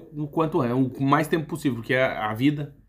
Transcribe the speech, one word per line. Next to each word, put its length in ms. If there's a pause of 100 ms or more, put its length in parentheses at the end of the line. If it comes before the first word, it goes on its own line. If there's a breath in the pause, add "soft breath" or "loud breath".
(180)
o 100
quanto 360
é, 100
o 160 (120)
mais 260
tempo 180
possível, 320
porque 160
a, 380
a 20
vida 420 (140)